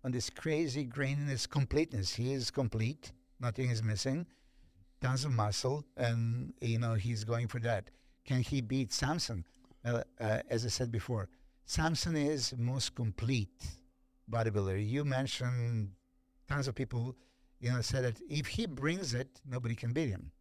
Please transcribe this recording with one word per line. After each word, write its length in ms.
on 80
this 180
crazy 560
graininess, 640
completeness, 640
he 180
is 180
complete, 640
nothing 300
is 120
missing, 440
tons 240
of 80
muscle, 540
and, 680
you 180
know, 160
he's 280
going 240
for 120
that. 300
Can 160
he 180
beat 320
Samson? 540
Uh, 180
uh, 200
as 160
I 40
said 220
before, 380
Samson 520
is 400
most 380
complete 800
bodybuilder. 560
You 200
mentioned 840
tons 200
of 80
people, 400
you 120
know, 100
said 220
that 260
if 180
he 180
brings 480
it, 320
nobody 300
can 180
beat 160
him 320